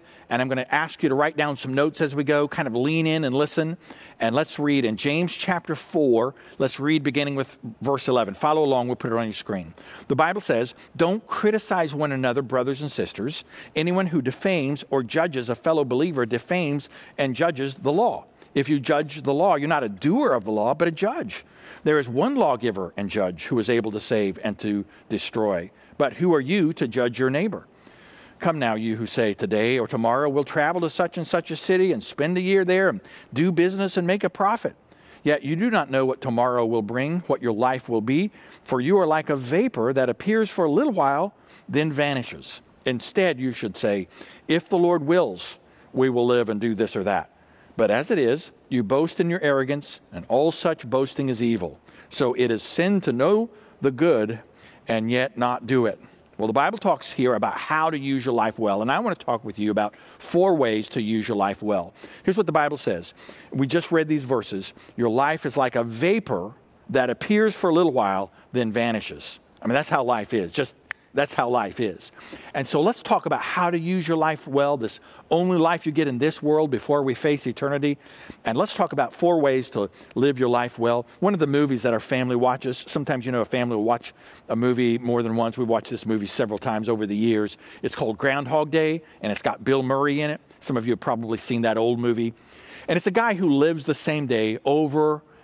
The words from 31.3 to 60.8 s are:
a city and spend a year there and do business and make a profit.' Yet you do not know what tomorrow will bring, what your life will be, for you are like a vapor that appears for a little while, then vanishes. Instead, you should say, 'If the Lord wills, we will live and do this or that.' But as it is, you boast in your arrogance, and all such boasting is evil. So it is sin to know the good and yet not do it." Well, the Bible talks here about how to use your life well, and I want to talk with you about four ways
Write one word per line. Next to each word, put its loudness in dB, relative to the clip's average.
a -6
city 2
and 0
spend -2
a 0
year 4
there 4
and -2
do 2
business 0
and 0
make 0
a 0
profit.' -2
Yet 2
you -2
do 0
not 0
know 2
what -2
tomorrow 2
will 0
bring, -4
what 0
your 0
life 0
will 0
be, 0
for -2
you 4
are 4
like 0
a 2
vapor 0
that 2
appears 0
for -2
a 2
little 2
while, 0
then 0
vanishes. -4
Instead, 0
you -2
should -6
say, 0
'If 0
the 2
Lord 4
wills, 0
we 2
will 2
live 4
and -2
do 0
this 0
or -2
that.' -2
But 2
as 0
it 2
is, 0
you 0
boast 0
in 0
your -2
arrogance, -2
and -10
all 2
such -2
boasting 0
is -2
evil. -2
So 0
it 2
is 0
sin 0
to -2
know 2
the 2
good 2
and 0
yet 0
not -2
do 4
it." -2
Well, -2
the -2
Bible 2
talks -2
here 2
about -2
how 0
to -4
use -2
your 0
life 0
well, 0
and -2
I 2
want -4
to -14
talk -2
with -12
you 0
about 0
four 2
ways 2